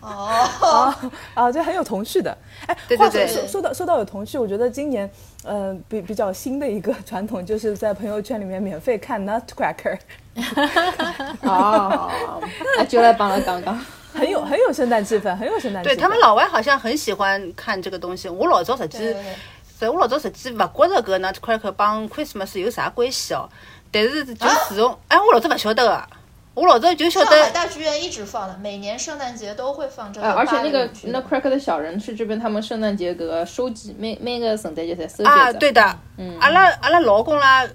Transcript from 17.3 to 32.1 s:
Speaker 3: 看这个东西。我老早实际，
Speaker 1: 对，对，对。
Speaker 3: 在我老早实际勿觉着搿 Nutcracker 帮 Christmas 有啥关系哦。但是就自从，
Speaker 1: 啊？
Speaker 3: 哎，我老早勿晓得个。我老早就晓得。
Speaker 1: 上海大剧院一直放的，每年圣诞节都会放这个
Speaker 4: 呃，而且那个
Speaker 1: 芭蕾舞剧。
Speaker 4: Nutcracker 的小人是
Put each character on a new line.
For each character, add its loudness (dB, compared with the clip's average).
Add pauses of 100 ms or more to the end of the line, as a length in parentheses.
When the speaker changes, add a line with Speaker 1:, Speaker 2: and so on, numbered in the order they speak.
Speaker 3:
看 -6
这 -8
个 -10
东 -8
西。 -12
我 -2
老 4
早 -2
实 -6
际， -12
Speaker 1:
对， -4
对， -10
对。 -12 (420)
Speaker 3:
在 -2
我 -2
老 4
早 -2
实 -4
际 -12
勿 -10
觉 2
着 2
搿 -2
Nutcracker -4
帮 -2
Christmas -8
有 -2
啥 -4
关 -2
系 -6
哦。 -8 (420)
但 2
是 0
就 -4 (200)
自 -8
从， 4
Speaker 1:
啊？ -10 (120)
Speaker 3:
哎， 6
我 6
老 8
早 -2
勿 0
晓 -2
得 2
个。 2 (500)
我 0
老 8
早 4
就 0
晓 0
得。 6
Speaker 1:
上 10
海 4
大 -2
剧 -10
院 -2
一 -8
直 -12
放 -8
的， -14
每 -10
年 -8
圣 -10
诞 -8
节 -12
都 -6
会 -8
放 -14
这 -12
个 -2
Speaker 4:
呃， 2
而 4
且 0
那 -2
个 2
Speaker 1:
芭 -
蕾 -8
舞 -12
剧。 -10
Speaker 4:
Nutcracker -2
的 2
小 -2
人 -6
是 -10